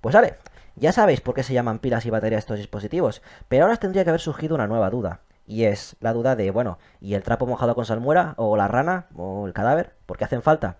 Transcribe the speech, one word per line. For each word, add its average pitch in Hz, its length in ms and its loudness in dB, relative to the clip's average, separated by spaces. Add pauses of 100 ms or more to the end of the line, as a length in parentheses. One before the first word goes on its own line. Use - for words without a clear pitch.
Pues 185 120 -4
vale, 214 260 4 (360)
ya 147 160 2
sabéis 190 300 4
por - 160 -4
qué 131 80 -2
se 123 100 -6
llaman 120 240 0
pilas 117 260 -2
y 120 60 -4
baterías 110 300 0
estos 107 180 -8
dispositivos, 107 640 -4 (240)
pero 131 160 4
ahora 208 120 4
os 233 60 -8
tendría 190 220 0
que 170 80 2
haber 165 100 0
surgido 156 360 -4
una 120 100 0
nueva 104 240 2
duda, 107 300 -4 (260)
y 110 180 -2
es 101 360 -2
la 113 120 -2
duda 120 220 2
de, 104 160 0
bueno, 104 280 -2 (220)
¿y 98 140 -6
el 98 80 -2
trapo 117 240 -2
mojado 117 300 0
con 117 80 -2
salmuera, 139 520 0
o 110 200 2
la 101 100 2
rana, 156 480 0
o 95 320 -8
el 92 60 -8
cadáver? 123 420 0 (100)
¿Por - 140 -12
qué - 60 -4
hacen 120 180 -4
falta? 156 380 0